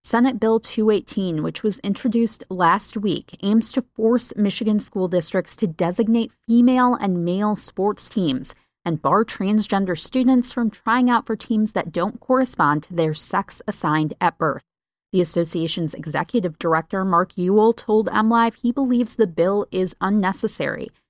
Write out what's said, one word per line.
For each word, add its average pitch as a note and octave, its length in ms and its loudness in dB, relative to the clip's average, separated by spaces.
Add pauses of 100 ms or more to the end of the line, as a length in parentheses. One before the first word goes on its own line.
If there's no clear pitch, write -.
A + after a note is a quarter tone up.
Senate A#3+ 380 0
Bill A3 200 2
two G#3+ 300 0
eighteen, F#3 520 -2
which D#3+ 200 -6
was G#3 180 -2
introduced A3+ 680 -2
last F3+ 480 0
week, G3 460 -4
aims A3 300 2
to B3+ 120 0 (100)
force A3+ 400 0
Michigan G#3 460 0
school F#3 280 -2
districts F3+ 480 -2
to A3 100 0
designate G#3+ 680 0 (140)
female B3 480 6
and F3+ 280 -2
male G3 320 0
sports - 540 -2
teams D#3 460 -2 (280)
and E3 200 -2
bar G3 240 2
transgender G3 720 0
students B3+ 560 2
from A#3 180 -2
trying B3 400 0
out A#3+ 160 0
for A3 100 -4
teams G#3+ 360 -2
that E3+ 200 -4
don't F3+ 260 -2
correspond E3 640 2
to - 120 -16
their D#3+ 200 0
sex - 540 -4
assigned D#3 520 0
at E3+ 180 0
birth. C#3 260 -2 (480)
The F#3 80 2
association's E3 760 -2
executive D#3+ 640 -4
director, E3+ 460 -2
Mark F3+ 320 0
Ewell, G#3 380 4
told G#3+ 340 0
MLive A3+ 460 0
he A#3+ 180 -2
believes B3 420 0
the A3 140 2
bill F#3+ 420 0
is F#3 300 -4
unnecessary F#3+ 880 -2 (200)